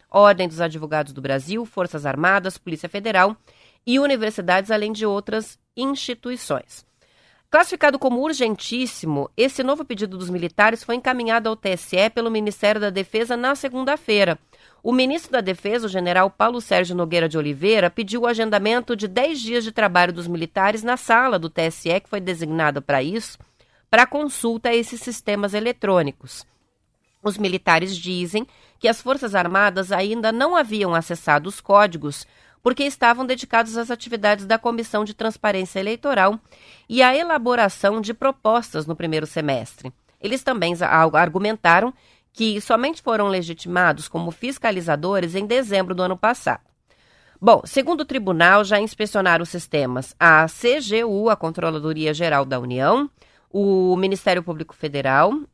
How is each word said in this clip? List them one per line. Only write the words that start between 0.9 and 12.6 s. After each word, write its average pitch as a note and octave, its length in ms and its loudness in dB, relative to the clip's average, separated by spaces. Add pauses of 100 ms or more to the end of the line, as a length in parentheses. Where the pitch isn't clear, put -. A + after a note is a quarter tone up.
do C3+ 80 -14
Brasil, C#3 440 -4
Forças E3+ 400 -6
Armadas, F3+ 520 0
Polícia E3+ 320 -12
Federal G3+ 480 2 (480)
e B3 140 2
universidades, G#3+ 720 0
além G#3+ 200 0
de G#3+ 140 -6
outras G#3+ 540 -4 (180)
instituições. B3 1080 -6 (680)
Classificado D4+ 480 2
como B3 200 0
urgentíssimo, A#3 1160 -4
esse C4 240 2
novo C#4 240 -2
pedido F#3+ 320 -8
dos F3+ 100 -10
militares F3+ 560 0
foi A#3 120 -4
encaminhado A#3 520 -2
ao A3 80 -2
T G3+ 140 -6
S F3+ 260 -4
E G3+ 140 4
pelo A#3 220 -2
Ministério G#3+ 500 0